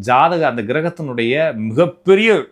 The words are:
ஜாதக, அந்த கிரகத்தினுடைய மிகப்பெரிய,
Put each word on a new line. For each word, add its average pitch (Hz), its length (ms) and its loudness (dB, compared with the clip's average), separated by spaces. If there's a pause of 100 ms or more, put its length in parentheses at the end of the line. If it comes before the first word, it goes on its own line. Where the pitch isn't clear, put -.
ஜாதக, 156 380 2
அந்த 120 140 -4
கிரகத்தினுடைய 139 920 -2
மிகப்பெரிய, 170 960 0